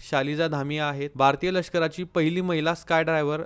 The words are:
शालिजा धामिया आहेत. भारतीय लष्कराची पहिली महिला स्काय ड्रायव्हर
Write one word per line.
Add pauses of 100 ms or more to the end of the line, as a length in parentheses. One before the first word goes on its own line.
(100)
शालिजा
धामिया
आहेत.
भारतीय
लष्कराची
पहिली
महिला
स्काय
ड्रायव्हर